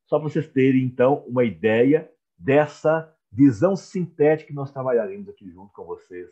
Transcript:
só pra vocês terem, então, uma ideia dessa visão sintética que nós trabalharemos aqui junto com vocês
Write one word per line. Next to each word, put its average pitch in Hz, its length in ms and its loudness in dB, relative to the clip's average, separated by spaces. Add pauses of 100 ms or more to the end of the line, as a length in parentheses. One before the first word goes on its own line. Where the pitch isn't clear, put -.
só 151 140 0
pra 151 100 -8
vocês 147 180 -4
terem, 131 360 2
então, 127 440 0
uma 123 160 0
ideia 117 680 0 (260)
dessa 151 720 0 (200)
visão 139 440 2
sintética 156 760 -2
que 143 60 -14
nós 139 160 -10
trabalharemos 107 580 -4
aqui 101 200 -20
junto 92 240 -20
com 95 120 -18
vocês 87 460 -16